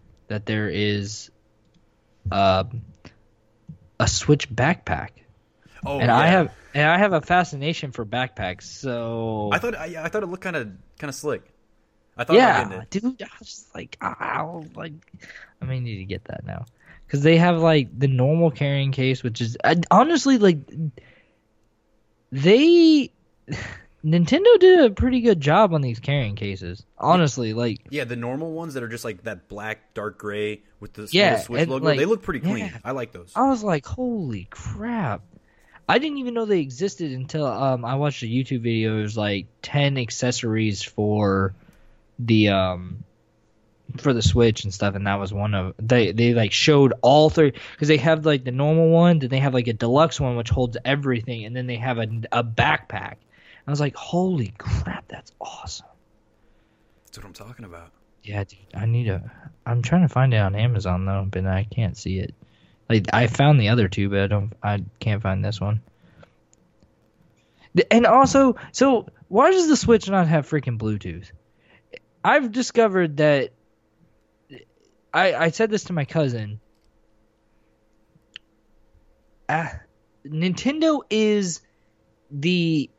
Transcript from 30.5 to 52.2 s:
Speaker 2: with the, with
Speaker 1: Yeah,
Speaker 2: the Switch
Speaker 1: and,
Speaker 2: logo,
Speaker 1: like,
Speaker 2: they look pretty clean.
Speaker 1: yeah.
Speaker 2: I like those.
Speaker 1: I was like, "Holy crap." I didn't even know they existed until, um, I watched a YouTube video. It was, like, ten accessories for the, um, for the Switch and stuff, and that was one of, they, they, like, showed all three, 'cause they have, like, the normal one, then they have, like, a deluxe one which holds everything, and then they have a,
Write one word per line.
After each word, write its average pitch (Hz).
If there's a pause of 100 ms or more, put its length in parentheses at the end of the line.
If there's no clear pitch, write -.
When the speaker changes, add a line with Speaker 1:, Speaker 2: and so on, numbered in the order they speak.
Speaker 2:
with 101
the, 107
with 104
Speaker 1:
Yeah, 175
Speaker 2:
the 101
Switch 123
Speaker 1:
and, 156
Speaker 2:
logo, 131
Speaker 1:
like, 147
Speaker 2:
they 147
look 214
pretty 151
clean. 185
Speaker 1:
yeah. 175
Speaker 2:
I 123
like 127
those. 87
Speaker 1:
I 247
was 233
like, 170
"Holy 185
crap." 202 (640)
I 226
didn't 294
even 247
know 226
they 202
existed 147
until, 131
um, 123
I 123
watched 143
a 117
YouTube 123
video. 110
It 107
was, 107
like, 104 (140)
ten 143
accessories 110
for 101 (640)
the, 110
um, 92 (920)
for 139
the 113
Switch 113
and 98
stuff, 101
and 98
that 101
was 98
one 104
of, 92
they, 113
they, 120
like, 113
showed 139
all 151
three, 151 (260)
'cause 151
they 151
have, 156
like, 147
the 127
normal 156
one, 165
then 127
they 131
have, 139
like, 123
a 120
deluxe 127
one 127
which 117
holds 120
everything, 123
and 120
then 127
they 120
have 117
a, 110 (240)